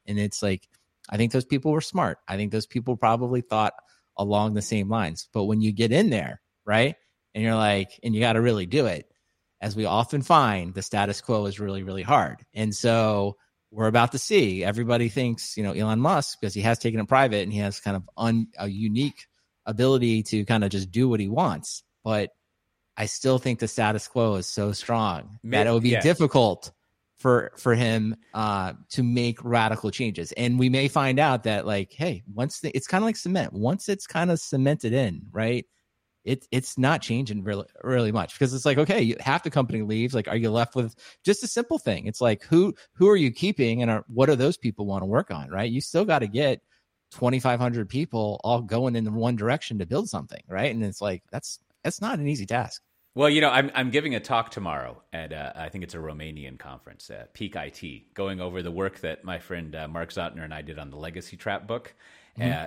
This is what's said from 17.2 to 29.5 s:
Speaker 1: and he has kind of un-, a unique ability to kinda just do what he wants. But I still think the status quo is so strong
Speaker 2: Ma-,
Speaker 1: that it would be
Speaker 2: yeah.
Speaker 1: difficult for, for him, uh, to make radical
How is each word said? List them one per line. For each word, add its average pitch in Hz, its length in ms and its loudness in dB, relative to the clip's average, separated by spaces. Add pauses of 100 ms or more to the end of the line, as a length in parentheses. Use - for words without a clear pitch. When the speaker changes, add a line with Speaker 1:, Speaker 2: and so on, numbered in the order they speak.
Speaker 1:
and 98 100 -4
he 104 80 -2
has 101 180 -2
kind 101 180 -2
of 90 60 -6 (140)
un-, 113 320 2 (100)
a 101 100 -4
unique 107 580 -2 (400)
ability 117 580 4
to 104 220 -2
kinda 107 240 2
just 95 200 -4
do 123 200 2
what 110 100 2
he 98 80 -2
wants. 120 540 -2 (220)
But 107 260 0 (680)
I 107 100 -2
still 131 320 2
think 123 220 -2
the 113 80 -2
status 107 400 0
quo 113 260 2
is 92 140 -4
so 104 240 -2
strong 104 720 -4
Speaker 2:
Ma-, 117 140 0
Speaker 1:
that 104 100 4
it - 20 4
would 117 140 4
be 120 60 4
Speaker 2:
yeah. 117 100 4
Speaker 1:
difficult 135 720 4 (440)
for, 123 400 4
for 120 200 2
him, 113 400 0 (180)
uh, 101 380 -2 (180)
to 127 140 0
make 120 400 0
radical 110 480 0